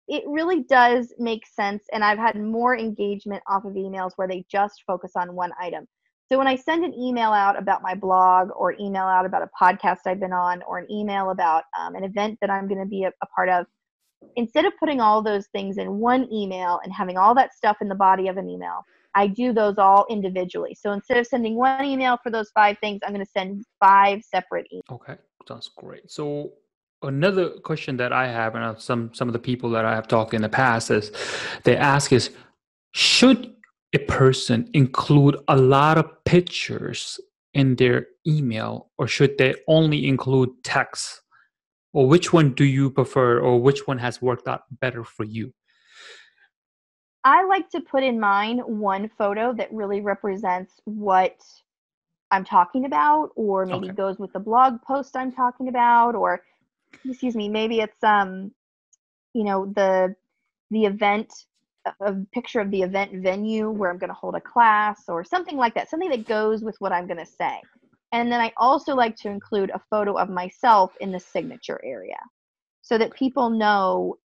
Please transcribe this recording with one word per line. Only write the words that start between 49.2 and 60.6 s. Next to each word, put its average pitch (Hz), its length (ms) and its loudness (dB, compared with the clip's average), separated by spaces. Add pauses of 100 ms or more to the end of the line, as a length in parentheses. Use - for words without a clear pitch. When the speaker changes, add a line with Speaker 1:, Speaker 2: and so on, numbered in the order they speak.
Speaker 1:
that - 180 -6
really 202 280 -4
represents 196 760 -6 (100)
what 202 520 0 (920)
I'm 190 140 0
talking 214 400 2
about, 294 520 2
or 196 280 0
maybe 185 220 -4
Speaker 2:
Okay. 185 80 -10
Speaker 1:
goes 196 240 -4
with 190 140 -12
the 185 80 -6
blog 233 420 2
post 269 340 -6
I'm 254 160 -6
talking 254 360 -4
about, 240 480 4
or 180 260 -2 (640)
excuse 247 260 -6
me, 208 140 -4
maybe 220 320 -2
it's, 214 220 -6
um, 196 480 0 (840)
you 220 120 -2
know, 196 300 -2
the, 190 400 2 (560)